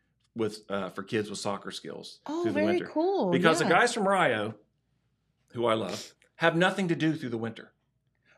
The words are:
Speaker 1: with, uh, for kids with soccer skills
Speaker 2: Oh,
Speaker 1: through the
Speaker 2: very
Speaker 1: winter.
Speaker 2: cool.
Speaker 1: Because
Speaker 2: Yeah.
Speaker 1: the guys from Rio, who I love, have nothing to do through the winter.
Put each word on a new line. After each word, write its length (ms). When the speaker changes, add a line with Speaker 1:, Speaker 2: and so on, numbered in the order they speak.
Speaker 1:
with, 240
uh, 200
for 120
kids 280
with 80
soccer 320
skills 560
Speaker 2:
Oh, 160
Speaker 1:
through 100
the 80
Speaker 2:
very 60
Speaker 1:
winter. 200
Speaker 2:
cool. 440
Speaker 1:
Because 300
Speaker 2:
Yeah. 80
Speaker 1:
the 60
guys 180
from 160
Rio, 460
who 140
I 80
love, 400
have 200
nothing 320
to 80
do 180
through 160
the 80
winter. 340